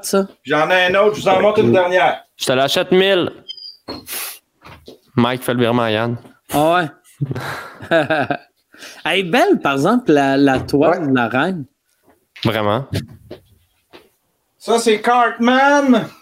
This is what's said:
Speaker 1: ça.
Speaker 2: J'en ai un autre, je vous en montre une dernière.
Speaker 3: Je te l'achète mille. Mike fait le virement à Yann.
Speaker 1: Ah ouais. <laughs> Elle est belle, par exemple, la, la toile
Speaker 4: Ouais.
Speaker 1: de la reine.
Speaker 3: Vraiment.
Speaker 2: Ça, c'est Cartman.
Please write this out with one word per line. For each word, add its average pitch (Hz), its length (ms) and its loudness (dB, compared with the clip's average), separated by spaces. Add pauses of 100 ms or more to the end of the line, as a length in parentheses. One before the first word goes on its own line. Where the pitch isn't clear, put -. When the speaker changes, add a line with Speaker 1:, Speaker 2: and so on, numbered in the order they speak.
Speaker 1:
ça. 196 240 -2 (160)
Speaker 2:
J'en 151 260 -2
ai 180 160 2
un 185 100 0
autre, 208 200 2
je - 60 -10
vous - 60 0
en 190 140 2
montre 208 180 2
une 120 120 4
dernière. 180 520 2 (140)
Speaker 3:
Je - 80 -8
te - 60 -2
l'achète 143 400 0
mille. 185 400 2 (1800)
Mike 123 280 -2
fait 127 100 -2
le 123 60 -2
virement 120 240 0
à 113 80 -2
Yann. 117 260 -2 (360)
Speaker 1:
Ah 156 220 2
ouais. 175 120 0 (1040)
<laughs> 151 380 0 (800)
Elle 170 140 0
est 196 40 -2
belle, 262 400 2
par 143 100 0
exemple, 175 380 0
la, 139 260 2
la 135 220 2
toile 156 420 0
Speaker 4:
Ouais. 151 60 -4
Speaker 1:
de 131 80 0
la 120 140 0
reine. 143 360 -4 (800)
Speaker 3:
Vraiment. 107 420 -2 (1700)
Speaker 2:
Ça, 233 200 -2
c'est 220 220 2
Cartman. 247 1040 2 (160)